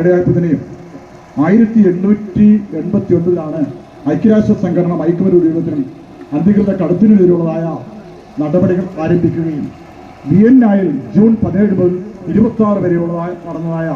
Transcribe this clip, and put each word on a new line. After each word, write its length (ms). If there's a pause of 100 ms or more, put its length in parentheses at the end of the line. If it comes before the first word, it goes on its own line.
ഇടയായപ്പോൾ 360
തന്നെയും 240 (840)
ആയിരത്തി 360 (100)
എണ്ണൂറ്റി 560 (320)
എൺപത്തി 380
ഒൻപതിലാണ് 440 (520)
ഐക്യരാഷ്ട്ര 500
സംഘടന 380
മയക്കുമരുന്ന് 400
ഉപയോഗത്തിനും 440 (460)
അനധികൃത 400 (100)
കടത്തിനെതിരെയുള്ളതായ 840 (760)
നടപടികൾ 460 (160)
ആരംഭിക്കുകയും 640 (680)
വിയന്നയിൽ 580 (260)
ജൂൺ 160 (120)
പതിനേഴ് 340
മുതൽ 160 (380)
ഇരുപത്താറ് 560
വരെയുള്ളതായ 440 (140)
നടന്നതായ 500